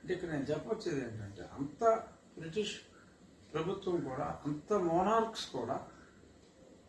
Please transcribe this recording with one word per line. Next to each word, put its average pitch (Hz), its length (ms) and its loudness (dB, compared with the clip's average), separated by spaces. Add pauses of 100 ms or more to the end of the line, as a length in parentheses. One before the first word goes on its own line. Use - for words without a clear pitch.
అంటే 185 120 -2
ఇక్కడ 170 140 -4
నేను 143 160 -2
చెప్పొచ్చేది 151 560 -2
ఏంటంటే, 107 420 -8
అంత 226 640 2 (300)
బ్రిటిష్ 165 420 -4 (720)
ప్రభుత్వం 175 480 0
కూడా, 135 460 -4
అంత 147 260 -2
మోనార్క్స్ 190 720 4
కూడా - 420 -4 (1000)